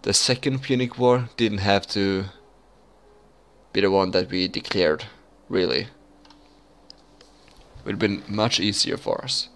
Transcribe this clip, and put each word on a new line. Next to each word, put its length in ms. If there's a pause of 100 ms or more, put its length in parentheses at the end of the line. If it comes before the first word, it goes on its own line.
the 120
Second 480
Punic 360
War 380
didn't 220
have 300
to 360 (1500)
be 80
the 80
one 220
that 180
we 180
declared, 560 (460)
really. 380 (1900)
It 80
would 80
have 80
been 280
much 320
easier 380
for 260
us. 320